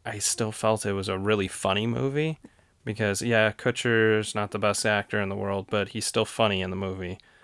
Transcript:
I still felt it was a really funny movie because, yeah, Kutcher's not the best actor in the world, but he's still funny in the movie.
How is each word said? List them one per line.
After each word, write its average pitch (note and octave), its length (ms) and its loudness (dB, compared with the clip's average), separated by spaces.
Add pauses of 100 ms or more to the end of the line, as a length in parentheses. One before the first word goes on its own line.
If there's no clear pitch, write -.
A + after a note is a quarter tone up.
I G#2 140 -6
still G#2+ 320 0
felt A2 340 0
it G2+ 80 -2
was G2 160 -2
a F#2+ 100 -2
really G2+ 280 2
funny G2 380 0
movie C3+ 540 -2 (440)
because, G#2 380 -2
yeah, A2 300 4
Kutcher's A2 800 2
not G#2 180 -4
the G#2+ 80 -4
best G2+ 280 0
actor G#2 340 0
in F#2+ 80 -2
the G2 60 -4
world, G2 340 -4
but G2+ 200 0
he's G#2+ 160 -6
still A2 200 2
funny G2+ 360 2
in F2+ 100 -4
the F#2 40 -6
movie. F#2+ 440 -6 (240)